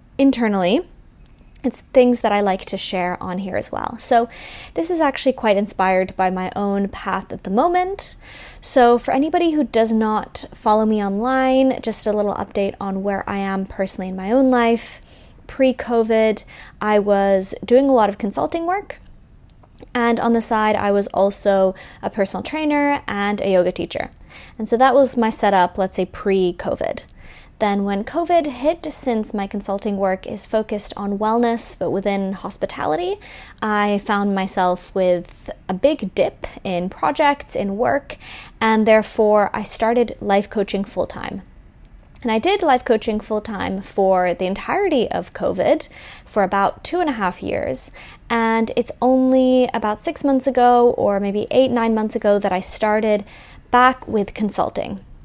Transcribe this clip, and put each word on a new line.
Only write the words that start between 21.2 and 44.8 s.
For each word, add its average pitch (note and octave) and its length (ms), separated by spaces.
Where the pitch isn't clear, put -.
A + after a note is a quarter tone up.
a G3+ 80
personal G3 340
trainer D4 640
and G3+ 320
a - 100
yoga F3+ 220
teacher. - 380
And A3 100
so A#3 80
that B3+ 180
was C4 220
my A3+ 140
setup, G3 460
let's F#3+ 200
say, F#3+ 80
pre-covid. - 1000
Then G3+ 240
when G3+ 220
covid E4+ 420
hit, D4+ 460
since A3+ 420
my G3 140
consulting G3+ 480
work F#3+ 320
is G#3+ 180
focused G#3+ 500
on G3+ 220
wellness, A#3 580
but F3 140
within G3 440
hospitality, E4 800
I G#3 380
found G3+ 340
myself F#3 640
with F3+ 560
a F#3+ 60
big A3+ 400
dip - 320
in F3+ 260
projects, C#4+ 680
in G3 200
work, B3 400
and A3 260
therefore G#3+ 640
I G#3 120
started A#3 560
life G3+ 280
coaching G3 360
full-time. - 580
And A#3 80
I A3 80
did F#4+ 240
life C4 220
coaching A3 340
full-time G3+ 640
for F#3 520
the F#3 120
entirety C4+ 640